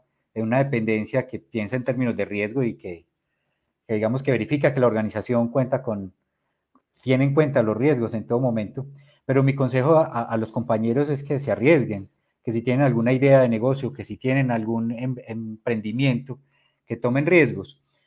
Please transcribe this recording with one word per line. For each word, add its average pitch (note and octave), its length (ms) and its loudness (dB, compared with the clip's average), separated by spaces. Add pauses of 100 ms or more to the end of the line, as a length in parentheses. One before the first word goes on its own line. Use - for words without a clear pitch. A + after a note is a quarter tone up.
(320)
en A2+ 120 -4
una A#2 140 0
dependencia A#2 680 0
que G#2+ 120 -10
piensa G#2+ 380 -6
en B2 80 -4
términos A#2+ 320 -2
de G2 80 -2
riesgo G#2 380 -2
y A2+ 140 -2
que, F2 280 -14 (840)
que A2+ 80 -4
digamos A2 280 0
que C#3 80 -2
verifica C#3 420 0
que C#3 80 -2
la B2 60 4
organización A2+ 600 0
cuenta C3 340 -2
con, G2+ 300 -8 (920)
tiene C3 220 2
en C#3 100 0
cuenta C#3 280 2
los G#2+ 140 2
riesgos A#2+ 380 0
en A2 120 -6
todo A#2+ 120 -2
momento. A#2+ 480 -4 (400)
Pero C3+ 160 4
mi C3+ 120 4
consejo C3+ 420 2
a, D#3+ 80 6
a, - 180 -4
a A#2 140 -4
los A2 160 -4
compañeros A#2 580 0
es C#3 140 -4
que C#3 160 -2
se A#2 100 -4
arriesguen, G#2 580 2 (360)
que A#2 80 -4
si A#2 100 -2
tienen B2+ 240 2
alguna A#2 260 2
idea C3+ 280 6
de B2+ 80 4
negocio, A#2+ 440 -2
que - 120 -14
si G#2 120 -12
tienen C3 340 0
algún A2+ 420 -2
em-, B2 240 -6 (100)
emprendimiento, A2+ 1120 -4 (480)
que - 100 -6
tomen C3+ 300 0
riesgos. C#3 540 2 (260)